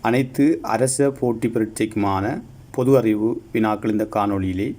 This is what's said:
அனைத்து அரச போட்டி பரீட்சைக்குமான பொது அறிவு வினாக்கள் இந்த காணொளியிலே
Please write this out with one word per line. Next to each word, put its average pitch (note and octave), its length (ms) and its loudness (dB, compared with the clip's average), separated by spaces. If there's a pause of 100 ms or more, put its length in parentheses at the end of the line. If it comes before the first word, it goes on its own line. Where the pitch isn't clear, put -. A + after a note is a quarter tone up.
அனைத்து C3+ 600 2
அரச C3 480 0
போட்டி B2 380 -2
பரீட்சைக்குமான G#2+ 760 -2 (460)
பொது C3 260 2
அறிவு A2 460 2 (100)
வினாக்கள் G#2+ 380 0
இந்த G#2+ 140 0
காணொளியிலே G2+ 640 -2 (100)